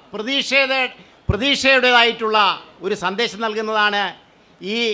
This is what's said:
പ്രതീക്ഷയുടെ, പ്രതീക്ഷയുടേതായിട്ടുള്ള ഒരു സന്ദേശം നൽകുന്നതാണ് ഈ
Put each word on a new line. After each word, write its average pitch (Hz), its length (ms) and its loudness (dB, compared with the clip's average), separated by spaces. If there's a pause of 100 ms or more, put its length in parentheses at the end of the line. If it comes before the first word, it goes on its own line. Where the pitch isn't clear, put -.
(140)
പ്രതീക്ഷയുടെ, 262 680 0 (480)
പ്രതീക്ഷയുടേതായിട്ടുള്ള 240 1080 2 (480)
ഒരു 202 80 -2 (100)
സന്ദേശം 196 420 -4
നൽകുന്നതാണ് 214 560 -2 (580)
ഈ 202 180 -4 (160)